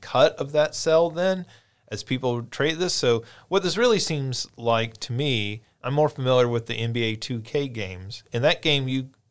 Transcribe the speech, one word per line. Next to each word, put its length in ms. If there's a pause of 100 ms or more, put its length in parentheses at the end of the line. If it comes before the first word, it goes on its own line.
cut 360
of 160
that 200
sell 380
then, 340 (440)
as 120
people 420
trade 360
this. 160
So 280 (240)
what 140
this 160
really 220
seems 480 (100)
like 440
to 120
me, 480 (240)
I'm 80
more 140
familiar 400
with 200
the 80
N 180
B 100
A 140
two 240
K 260
games. 640
In 120
that 180
game, 260
you, 220 (220)